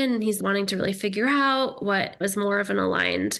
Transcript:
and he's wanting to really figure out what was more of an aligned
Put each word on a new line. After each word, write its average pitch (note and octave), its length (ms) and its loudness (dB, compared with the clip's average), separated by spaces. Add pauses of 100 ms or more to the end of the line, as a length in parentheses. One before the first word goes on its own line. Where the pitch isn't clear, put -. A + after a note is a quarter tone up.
(140)
and G#3+ 80 0
he's G3+ 200 0
wanting G3 240 0
to G3 100 -2
really G3 160 0
figure G#3 360 -2
out C4+ 520 2
what G3 380 0
was G3 180 -2
more G3+ 220 2
of G3 120 -2
an G3 100 0
aligned F#2 600 0